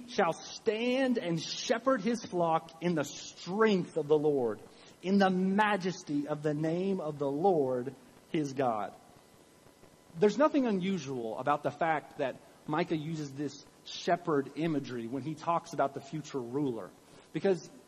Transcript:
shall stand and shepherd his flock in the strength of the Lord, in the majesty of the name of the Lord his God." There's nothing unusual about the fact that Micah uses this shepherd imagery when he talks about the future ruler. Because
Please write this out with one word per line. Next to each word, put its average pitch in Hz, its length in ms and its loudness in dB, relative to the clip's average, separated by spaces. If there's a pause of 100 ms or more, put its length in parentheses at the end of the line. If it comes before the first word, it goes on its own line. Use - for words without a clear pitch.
shall 175 240 2
stand 247 840 0
and 170 240 -2
shepherd 233 600 0
his 226 220 -2
flock 165 480 0 (100)
in 175 140 2
the 147 80 2
strength 190 920 0
of 151 100 0
the 151 100 8
Lord, 135 440 2 (420)
in 196 160 4
the 190 100 6
majesty 190 960 0
of 151 140 -4
the 151 120 0
name 175 480 0
of 151 180 -6
the 143 100 0
Lord 139 640 2 (360)
his 147 240 -2
God." 117 400 0 (1200)
There's 185 200 4
nothing 294 280 4
unusual 156 720 -2
about 143 240 0
the 135 100 -2
fact 160 480 -2
that 127 180 -4 (280)
Micah 170 320 -2
uses 151 340 -6
this 139 340 -8 (180)
shepherd 165 720 -2
imagery 135 520 -2
when 131 160 -6
he 151 120 -6
talks 165 380 -2
about 143 200 0
the 135 80 -8
future - 380 -8
ruler. 120 500 -2 (440)
Because 170 360 0 (180)